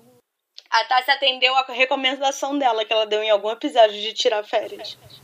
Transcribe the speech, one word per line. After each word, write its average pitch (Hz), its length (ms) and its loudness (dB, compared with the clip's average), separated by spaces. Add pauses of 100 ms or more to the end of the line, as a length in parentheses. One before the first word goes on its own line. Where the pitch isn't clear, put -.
(680)
A 226 160 2
Tássia 254 280 0
atendeu 254 420 0
a 262 160 2
recomendação 269 880 -2
dela, 226 260 0
que 214 80 -6
ela 220 140 0
deu 214 160 -2
em 220 80 -2
algum 208 220 2
episódio 226 500 4
de 214 120 -6
tirar 214 300 0
férias. - 540 -6 (260)